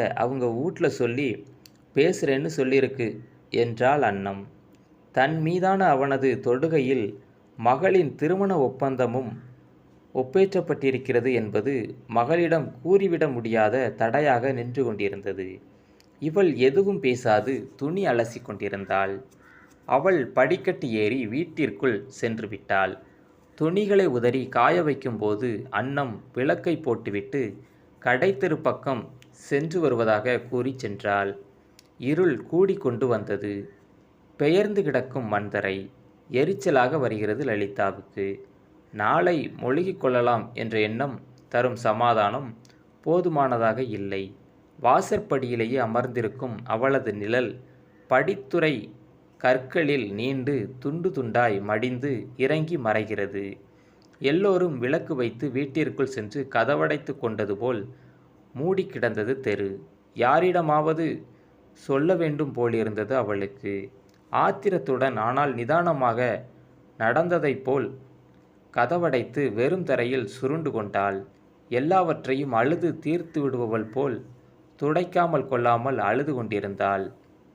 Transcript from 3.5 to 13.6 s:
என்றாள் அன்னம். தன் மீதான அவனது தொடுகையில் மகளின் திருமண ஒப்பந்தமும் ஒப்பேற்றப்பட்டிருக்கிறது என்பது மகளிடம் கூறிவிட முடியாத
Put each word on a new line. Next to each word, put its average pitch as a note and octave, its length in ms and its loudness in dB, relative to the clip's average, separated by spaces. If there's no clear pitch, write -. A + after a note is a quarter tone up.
என்றாள் A#2+ 520 2
அன்னம். G2 400 -2
தன் C#3 280 4
மீதான F#3 460 2
அவனது C#3 420 2
தொடுகையில் C3 640 2
மகளின் D3 560 4
திருமண F#3+ 440 0
ஒப்பந்தமும் B2+ 720 0
ஒப்பேற்றப்பட்டிருக்கிறது C3+ 1160 2
என்பது G#2+ 420 0
மகளிடம் D3+ 600 2
கூறிவிட F3 540 4
முடியாத A2+ 440 2